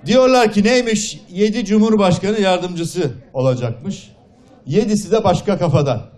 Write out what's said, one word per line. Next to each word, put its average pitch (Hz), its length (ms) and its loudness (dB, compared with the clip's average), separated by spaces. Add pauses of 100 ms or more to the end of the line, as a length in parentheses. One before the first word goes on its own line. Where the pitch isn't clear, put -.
Diyorlar 247 460 4
ki 202 120 2
neymiş? 226 560 0 (100)
Yedi 208 340 -2
Cumhurbaşkanı 208 760 2
yardımcısı 175 720 -2 (220)
olacakmış. 127 800 -4 (560)
Yedisi 208 440 0
de 220 140 0
başka 185 340 0
kafada. 147 600 0